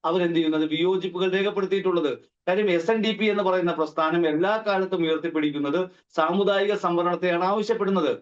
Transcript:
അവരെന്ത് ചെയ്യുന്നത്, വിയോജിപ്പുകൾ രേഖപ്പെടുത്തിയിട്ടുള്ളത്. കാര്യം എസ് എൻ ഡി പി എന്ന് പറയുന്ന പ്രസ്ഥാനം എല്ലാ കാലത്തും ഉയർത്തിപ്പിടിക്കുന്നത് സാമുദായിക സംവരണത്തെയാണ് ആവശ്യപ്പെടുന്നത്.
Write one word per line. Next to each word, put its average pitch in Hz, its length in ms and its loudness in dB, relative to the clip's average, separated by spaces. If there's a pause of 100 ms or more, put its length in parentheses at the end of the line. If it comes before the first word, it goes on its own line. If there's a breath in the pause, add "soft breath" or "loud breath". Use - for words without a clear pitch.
അവരെന്ത് 170 300 0
ചെയ്യുന്നത്, 156 300 2
വിയോജിപ്പുകൾ 180 640 -2
രേഖപ്പെടുത്തിയിട്ടുള്ളത്. 185 840 0 (300)
കാര്യം 196 220 2
എസ് 170 220 2
എൻ 226 60 2
ഡി 220 140 0
പി 214 140 -2
എന്ന് 208 180 0
പറയുന്ന 185 280 2
പ്രസ്ഥാനം 160 560 0
എല്ലാ 190 400 0
കാലത്തും 190 300 0
ഉയർത്തിപ്പിടിക്കുന്നത് 156 920 -2 (260 loud breath)
സാമുദായിക 196 580 2
സംവരണത്തെയാണ് 175 720 0
ആവശ്യപ്പെടുന്നത്. 190 800 0